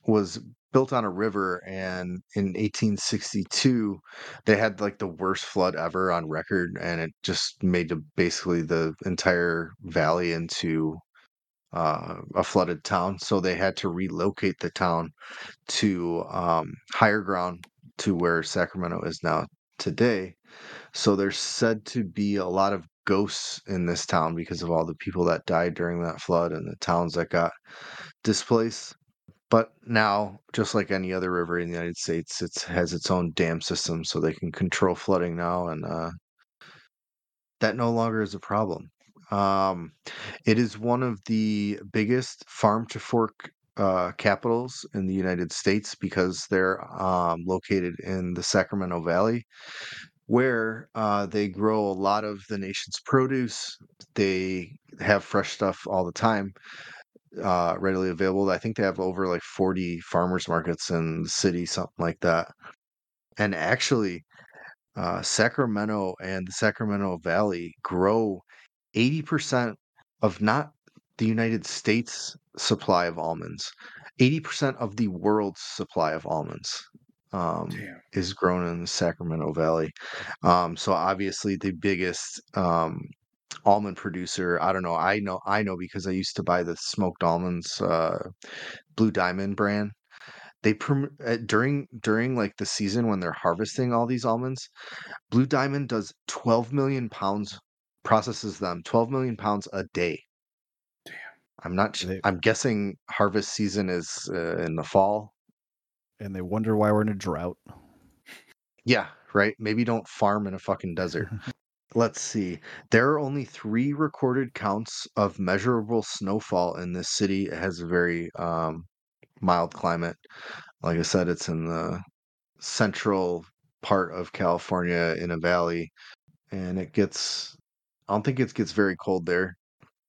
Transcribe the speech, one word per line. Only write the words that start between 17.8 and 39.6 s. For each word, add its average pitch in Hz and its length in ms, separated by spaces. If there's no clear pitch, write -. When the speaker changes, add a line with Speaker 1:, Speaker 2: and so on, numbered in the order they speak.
Speaker 1:
to 101 140
where 85 300
Sacramento 87 600
is 82 200
now 80 220
today. 113 560
So 101 220
there's 98 220
said 113 480
to 120 180
be 101 320
a 95 100
lot 98 280
of 85 120
ghosts - 640
in 92 200
this 87 180
town 82 300
because 82 260
of 85 80
all 82 160
the 82 100
people 90 300
that 82 200
died 85 280
during 87 300
that 82 180
flood 85 300
and 82 160
the 82 140
towns 85 320
that 82 160
got 85 220
displaced. 113 720
But 113 240
now, 104 540
just 110 220
like 104 160
any 92 200
other 92 200
river 87 280
in 85 80
the 87 60
United 85 240
States, - 440
it 87 260
has 87 260
its - 160
own 87 260
dam 82 240
system, 82 460
so - 140
they 80 140
can 82 180
control 92 440
flooding 87 400
now, 87 340
and, 80 140
uh, 82 280
that 110 160
no 120 160
longer 113 300
is 104 140
a 95 40
problem. 101 520
Um, 95 640